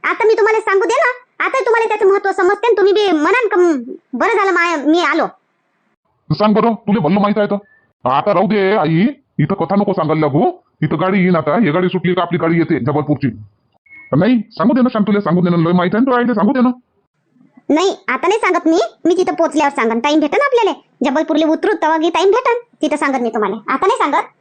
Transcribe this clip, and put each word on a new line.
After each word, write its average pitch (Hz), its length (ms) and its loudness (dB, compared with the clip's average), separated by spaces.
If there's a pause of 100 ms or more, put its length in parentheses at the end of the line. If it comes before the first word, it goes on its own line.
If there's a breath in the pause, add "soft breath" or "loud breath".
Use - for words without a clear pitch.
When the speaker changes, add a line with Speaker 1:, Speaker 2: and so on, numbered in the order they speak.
Speaker 1:
आता 427 180 -2
मी 440 80 4
तुम्हाला 440 260 2
सांगू 392 240 -2
दे 440 100 -2
ना, 523 160 0 (340)
आता 508 160 -2
तुम्हाला 440 280 0
त्याचं 427 180 -2
महत्त्व 392 260 0
समजते 403 340 0
आणि 453 100 2
तुम्ही 403 160 2
बी 415 200 2
म्हणान 370 360 0
का, 415 80 -2
"हं, 349 220 2 (340)
बरं 349 240 0
झालं 392 160 0
माय, 339 320 0
मी 320 160 2
आलो." 294 260 0 (1040)
Speaker 2:
सांग 208 240 2
बरं, 220 200 4
तुला 208 260 -2
भल्लं 196 200 2
माहित 208 180 0
आहे 208 80 2
तर. 202 100 -2 (480 soft breath)
आता 139 300 0
राहू 180 120 2
दे 196 300 2
आई, 170 300 2 (320)
इथं 156 160 0
कथा 170 220 -2
नको 202 160 0
सांगायला 156 280 0
लागू, 156 300 2 (320)
इथं 151 180 -2
गाडी 190 180 0
येईन 180 180 2
आता, 156 220 0
ही 196 120 2
गाडी 180 180 0
सुटली 180 260 -2
का 180 80 0
आपली 170 160 -4
गाडी 165 200 0
येते 160 200 0
जबलपूरची. 143 500 -2 (880)
नाही, 220 220 2 (100)
सांगू 226 240 0
दे 269 80 2
ना 247 100 2
शांतुला, 208 280 0
सांगू 175 220 0
दे 175 80 0
ना, 175 60 0
लय 170 160 0
माहित 180 220 0
आहे 233 100 2
ना, 269 60 0
तू 247 60 2
आईला 240 180 0
सांगू 214 180 0
दे 262 80 0
ना. 247 100 2 (1000)
Speaker 1:
नाही, 349 260 0 (140)
आता 247 200 -2
नाही 427 120 0
सांगत 330 260 0
मी, 330 120 4 (260)
मी 330 120 2
तिथं 359 180 -2
पोहोचल्यावर 302 380 0
सांगन, 233 260 -2
टाइम 294 220 0
भेटन 302 220 0
आपल्याला, 466 300 2 (320)
जबलपूरला 311 420 0
उतरू 320 260 0
तेव्हा 320 260 0
की 330 120 0
टाइम 339 200 2
भेटन, 480 280 0 (240)
तिथं 294 140 -2
सांगन 269 260 -2
मी 233 80 -2
तुम्हाला. 214 260 -4 (120)
आता - 180 -2
नाही 480 120 0
सांगत 320 300 -2 (120)